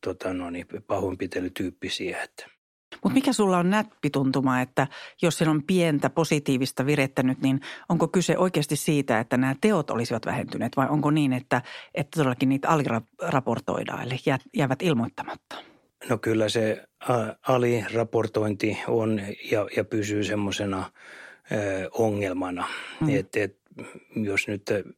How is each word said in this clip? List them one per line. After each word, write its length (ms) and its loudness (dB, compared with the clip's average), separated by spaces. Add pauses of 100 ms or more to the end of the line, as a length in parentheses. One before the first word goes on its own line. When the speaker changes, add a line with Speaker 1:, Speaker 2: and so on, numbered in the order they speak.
Speaker 1:
tota 280 -6
no 180 -6
niin, 160 -10 (200)
pahoinpitelytyyppisiä, 1400 -4
että 360 -16 (460)
Speaker 2:
Mut 80 4
mikä 200 2
sulla 260 4
on 120 4
näppituntuma, 880 2
että 260 0 (360)
jos 160 2
siellä 120 4
on 120 2
pientä 480 2
positiivista 760 0
virettä 360 2
nyt, 180 2
niin 200 2 (280)
onko 200 2
kyse 300 2
oikeasti 380 2
siitä, 440 2
että 160 0
nämä 240 2
teot 300 2
olisivat 360 -2
vähentyneet 500 -4
vai 120 2
onko 220 2
niin, 220 2
että, 300 0 (320)
että 240 -4
todellakin 300 2
niitä 200 0
aliraportoidaan, 1300 -2
eli 240 -6
jää-, 120 2 (180)
jäävät 260 0
ilmoittamatta? 760 -2 (520)
Speaker 1:
No 100 2
kyllä 300 2
se, 360 0 (260)
ä, 320 0
aliraportointi 1400 2
on 340 0 (300)
ja, 160 0 (100)
ja 80 0
pysyy 400 -2
semmosena, 680 -2 (640)
ö, 400 -2
ongelmana. 760 -2 (320)
Speaker 2:
Mm. 160 2
Speaker 1:
Et, 200 -2
et 220 -2 (580)
jos 320 -2
nyt 220 -4 (280)